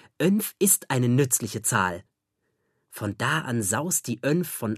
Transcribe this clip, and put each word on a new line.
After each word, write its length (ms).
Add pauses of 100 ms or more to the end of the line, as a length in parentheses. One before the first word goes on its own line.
(220)
önf 380
ist 320
eine 160
nützliche 540
Zahl. 420 (840)
Von 280
da 220
an 240
saust 440
die 160
önf 260
von 280